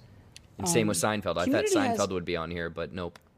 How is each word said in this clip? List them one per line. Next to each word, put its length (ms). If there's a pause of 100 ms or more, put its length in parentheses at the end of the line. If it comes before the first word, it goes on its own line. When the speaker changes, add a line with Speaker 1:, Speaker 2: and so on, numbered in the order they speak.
(580)
Speaker 1:
And 100
same 200
with 160
Speaker 2:
Um, 180
Speaker 1:
Seinfeld. 100
I 20
thought 100
Speaker 2:
Community 340
has 200
Speaker 1:
Seinfeld 120
would 140
be 120
on 140
here, 200
but 220
nope. 280 (180)